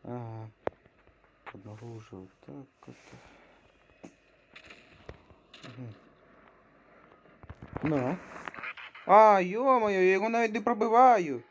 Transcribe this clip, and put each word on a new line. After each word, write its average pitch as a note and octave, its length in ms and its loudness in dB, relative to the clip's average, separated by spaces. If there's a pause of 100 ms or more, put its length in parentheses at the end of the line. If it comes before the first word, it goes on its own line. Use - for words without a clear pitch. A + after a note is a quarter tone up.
Ага. A2+ 440 -14 (1040)
Одного A2+ 440 -18
вже G#2+ 180 -20
отак C3 500 -20 (220)
от. B2 80 -20 (2750)
Мгм. A#2+ 300 -16 (1900)
Ну. D3 340 -2 (880)
А, G#3 360 8
йо-моє, G#3 640 0
я F#3 60 6
його F#3+ 180 0
навіть A3+ 240 -2
не A3+ 80 -4
пробиваю. A3 880 4